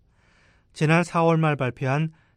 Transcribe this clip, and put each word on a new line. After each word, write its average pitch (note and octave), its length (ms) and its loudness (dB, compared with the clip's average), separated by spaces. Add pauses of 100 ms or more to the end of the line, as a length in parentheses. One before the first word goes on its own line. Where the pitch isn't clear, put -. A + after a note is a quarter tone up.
(720)
지난 E3 300 2
사월 E3 340 0
말 D#3 200 0
발표한 C#3 560 -4 (240)